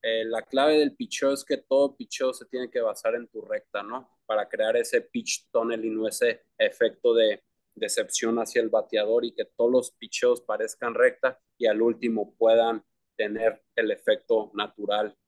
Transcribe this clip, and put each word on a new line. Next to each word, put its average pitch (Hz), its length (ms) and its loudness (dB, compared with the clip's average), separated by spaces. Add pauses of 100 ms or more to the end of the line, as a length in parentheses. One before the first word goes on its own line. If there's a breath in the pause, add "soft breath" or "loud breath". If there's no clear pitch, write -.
Eh, 113 220 -2
la 113 180 -6
clave 151 360 2
del 147 180 0
picheo 135 360 -2
es 139 120 -6
que 139 140 -4
todo 139 380 0
picheo 127 380 -6
se - 120 -18
tiene 123 220 -10
que 123 120 -4
basar 113 340 -2
en 120 140 -6
tu 110 120 -14
recta, - 420 -8
¿no? 120 440 -14
Para 104 220 -2
crear 110 280 0
ese 120 240 0
pitch - 520 -8
tunneling 113 480 -2
o 110 80 -2
ese 117 340 -2 (160)
efecto 113 560 2
de 110 280 2 (340)
decepción 113 640 -2
hacia 113 240 0
el 113 60 -2
bateador 110 560 0
y 117 80 -6
que - 140 -6 (100)
todos 117 140 2
los 123 220 2
picheos 120 500 -2
parezcan 113 520 -4
recta 127 440 2 (180)
y 120 100 -2
al 107 140 2
último 113 560 0
puedan 113 480 4 (320)
tener 110 460 -2 (140)
el 110 140 0
efecto 107 640 0
natural 104 600 -4 (120)